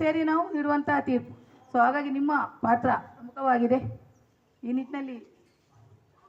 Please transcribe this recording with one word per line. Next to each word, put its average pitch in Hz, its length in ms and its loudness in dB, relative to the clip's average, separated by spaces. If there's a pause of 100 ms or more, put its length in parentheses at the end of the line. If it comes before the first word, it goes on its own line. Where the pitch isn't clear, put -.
ಸೇರಿ 320 220 2
ನಾವು 330 300 0
ನೀಡುವಂತಹ 294 460 0
ತೀರ್ಪು. 247 340 -2 (380)
So 247 120 2
ಹಾಗಾಗಿ 285 260 2
ನಿಮ್ಮ 277 220 0 (340)
ಪಾತ್ರ 240 240 2
ಪ್ರಮುಖವಾಗಿದೆ. 247 920 0 (880)
ಈ 240 100 -4
ನಿಟ್ಟಿನಲ್ಲಿ 262 400 -8 (1120)